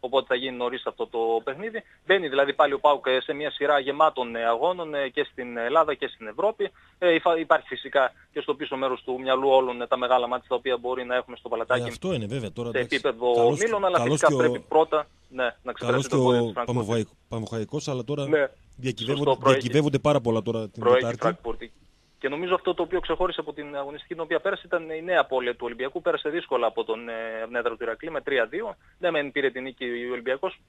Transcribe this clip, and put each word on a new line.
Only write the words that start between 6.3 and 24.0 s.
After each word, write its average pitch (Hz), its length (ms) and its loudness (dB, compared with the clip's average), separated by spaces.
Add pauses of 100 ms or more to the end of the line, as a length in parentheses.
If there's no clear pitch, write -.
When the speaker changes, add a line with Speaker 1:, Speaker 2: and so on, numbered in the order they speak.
Speaker 1:
Ε, 175 160 4
υφα-, 165 240 2
υπάρχει 160 280 0
φυσικά 131 460 -2 (200)
και 147 80 -6
στο 147 140 -2
πίσω 143 220 -8
μέρος 131 280 -2
του 127 160 -4
μυαλού 131 280 2
όλων, 127 340 4
ε, 120 40 -6
τα 127 100 0
μεγάλα 123 300 2
μάτς 123 200 -4
τα - 80 -2
οποία 123 220 -2
μπορεί 123 280 -4
να 123 120 -4
έχουμε 123 200 -4
στο - 120 -14
Παλατάκι 117 360 0
Speaker 2:
Ε, - 40 -4
αυτό 175 240 -6
είναι 120 140 -2
βέβαια 110 260 -6
τώρα, 120 180 -8
Speaker 1:
σε 113 80 -2
Speaker 2:
εντάξει. 120 180 -2
Speaker 1:
επίπεδο 123 380 0
Speaker 2:
Καλώς, 120 260 6
Speaker 1:
ομίλων, 208 240 0
αλλά 180 140 4
Speaker 2:
καλώς 156 140 2
Speaker 1:
φυσικά 156 160 4
Speaker 2:
και 147 60 4
ο, 131 40 2
Speaker 1:
πρέπει 123 200 4 (100)
πρώτα, 156 380 2 (220)
ναι, 131 140 -6 (200)
να 127 100 -8
Speaker 2:
καλώς - 20 -6
Speaker 1:
ξεπεράσει 127 340 0
Speaker 2:
και 123 80 -4
Speaker 1:
τον 127 100 6
Speaker 2:
ο 120 260 4
Speaker 1:
Φραγκφούρτη. 120 200 -4
Speaker 2:
Παμοχαϊκ-, 113 440 -2 (120)
Παμοχαϊκός, 113 600 -6
αλλά 127 160 -4
τώρα 143 240 -4
Speaker 1:
Ναι. 147 180 4 (300)
Speaker 2:
διακυβεύονται, 127 540 -2
Speaker 1:
Σωστό, 123 100 2
προέχει. 135 200 6
Speaker 2:
διακυβεύονται 139 380 2
πάρα 143 220 4
πολλά 113 220 0
τώρα 110 260 -4
την 113 140 -12
Speaker 1:
Προέχει 120 180 6
Speaker 2:
Τετάρτη. 117 200 -4
Speaker 1:
Φραγκφούρτη. 117 520 -2 (460)
Και 135 100 -2
νομίζω 170 260 0
αυτό 180 200 0
το 175 80 -2
οποίο 170 180 -2
ξεχώρισε 170 400 -2
από 151 120 -8
την 147 240 -10
αγωνιστική 143 380 -10